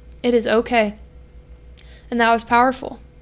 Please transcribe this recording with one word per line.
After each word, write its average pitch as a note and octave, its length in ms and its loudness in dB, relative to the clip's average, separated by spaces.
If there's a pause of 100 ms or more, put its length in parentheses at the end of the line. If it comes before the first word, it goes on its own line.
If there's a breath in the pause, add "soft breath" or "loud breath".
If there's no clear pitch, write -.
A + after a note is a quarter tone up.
(240)
It A#3+ 100 0
is A3+ 140 0
okay." A3 480 0 (1120 loud breath)
And A#3 100 -2
that A#3 120 2
was A3+ 120 0
powerful. B3 560 0 (220)